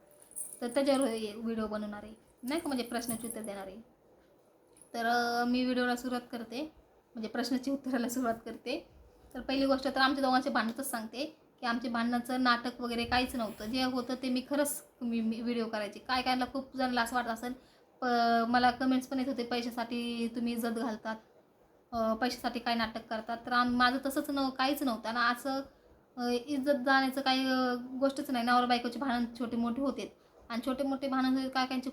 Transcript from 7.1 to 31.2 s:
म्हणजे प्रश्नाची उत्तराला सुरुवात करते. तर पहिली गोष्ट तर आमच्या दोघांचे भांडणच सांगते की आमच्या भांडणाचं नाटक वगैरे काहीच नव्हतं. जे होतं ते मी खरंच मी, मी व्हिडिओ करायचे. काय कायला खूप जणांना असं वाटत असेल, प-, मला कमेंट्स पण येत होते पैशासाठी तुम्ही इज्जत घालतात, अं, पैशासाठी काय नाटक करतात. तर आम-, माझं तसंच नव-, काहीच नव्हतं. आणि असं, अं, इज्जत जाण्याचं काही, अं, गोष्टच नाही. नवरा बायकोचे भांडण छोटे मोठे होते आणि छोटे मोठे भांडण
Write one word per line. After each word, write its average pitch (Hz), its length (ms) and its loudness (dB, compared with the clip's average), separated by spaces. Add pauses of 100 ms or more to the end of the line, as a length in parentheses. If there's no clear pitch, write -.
म्हणजे 220 140 -6
प्रश्नाची 254 420 -2
उत्तराला 254 380 -2
सुरुवात 233 260 0 (100)
करते. 240 440 -8 (440)
तर 254 80 -10
पहिली 269 240 2
गोष्ट 269 200 4
तर 269 120 0
आमच्या 269 260 4
दोघांचे 262 260 4
भांडणच 233 420 0
सांगते 233 460 -6 (240)
की 254 40 -4
आमच्या 240 260 -2
भांडणाचं 240 520 0
नाटक 247 380 2
वगैरे 233 240 -2
काहीच 247 300 2
नव्हतं. 214 300 -4
जे 262 180 0
होतं 254 320 0
ते 262 140 -2
मी 254 200 0
खरंच 285 340 0 (180)
मी, 233 200 0
मी 220 200 0
व्हिडिओ 233 260 0
करायचे. 214 320 -4
काय 254 220 0
कायला 254 320 2
खूप 269 240 -6
जणांना 247 240 2
असं 233 140 0
वाटत 233 120 0
असेल, 233 260 -4 (480)
प-, 233 480 4
मला 247 220 6
कमेंट्स 262 360 2
पण 269 120 -2
येत 254 80 0
होते 240 160 -2
पैशासाठी 240 920 -2
तुम्ही 233 180 0
इज्जत 226 260 -2
घालतात, 220 360 -4 (760)
अं, 226 240 2
पैशासाठी 247 440 -2
काय 233 160 0
नाटक 226 340 -4
करतात. 233 360 -6
तर 247 60 -6
आम-, 247 240 4
माझं 247 300 4
तसंच 285 240 -2
नव-, 277 200 0
काहीच 269 340 0
नव्हतं. 226 260 -2
आणि 240 240 2
असं, 269 280 -4 (560)
अं, 247 120 -2
इज्जत 262 560 2
जाण्याचं 269 360 4
काही, 262 240 4
अं, 254 540 0
गोष्टच 277 300 0
नाही. 240 160 0
नवरा 247 200 6
बायकोचे 240 340 0
भांडण 240 260 0 (140)
छोटे 240 180 -2
मोठे 233 240 0
होते 247 360 -4 (320)
आणि 233 160 -4
छोटे 269 180 -2
मोठे 269 240 -2
भांडण 262 420 2